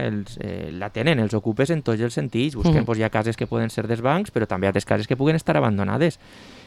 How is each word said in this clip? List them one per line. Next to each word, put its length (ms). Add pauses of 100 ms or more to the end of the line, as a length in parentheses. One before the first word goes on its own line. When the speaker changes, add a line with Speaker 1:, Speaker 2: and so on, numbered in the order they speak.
Speaker 1:
els, 340
eh, 320
la 180
tenen, 300
els 140
ocupes 360
en 140
tots 160
els 140
sentits. 420
Busquem, 220
Speaker 2:
Mhm. 80
Speaker 1:
pues, 140
hi 40
ha 60
cases 260
que 100
poden 240
ser 200
dels 100
bancs, 320
però 160
també 180
hi 20
ha 20
altres 160
cases 200
que 120
puguen 180
estar 220
abandonades. 600 (500)